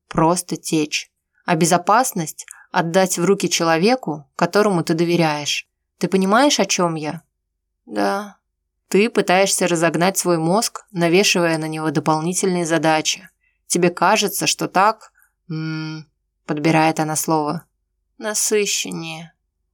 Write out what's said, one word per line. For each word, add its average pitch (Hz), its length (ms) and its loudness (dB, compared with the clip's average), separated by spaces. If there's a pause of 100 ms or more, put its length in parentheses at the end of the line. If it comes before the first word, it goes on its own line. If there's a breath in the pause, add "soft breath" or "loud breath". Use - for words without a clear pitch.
просто 165 500 0
течь. - 540 -4 (340)
А 175 100 0
безопасность 175 920 0 (240 loud breath)
отдать 180 480 0
в 175 60 2
руки 190 220 2
человеку, 165 800 0 (100)
которому 180 480 2
ты 165 120 -2
доверяешь. 160 760 0 (300)
Ты 185 80 0
понимаешь, 202 520 2
о 196 60 0
чем 170 300 -2
я? 156 260 -8 (640)
Да. 196 520 -4 (500)
Ты 208 220 2
пытаешься 190 580 2
разогнать 170 500 0
свой 175 200 0
мозг, 170 540 -2
навешивая 170 640 2
на 156 100 -6
него 156 240 -4
дополнительные 170 760 0
задачи. 156 640 0 (380)
Тебе 175 220 2
кажется, 180 580 0
что 160 200 -4
так... 208 440 0 (380)
м, 156 580 -8 (380)
подбирает 156 540 0
она 156 160 -4
слово. 156 500 -2 (520)
Насыщеннее, 185 1160 -4 (400)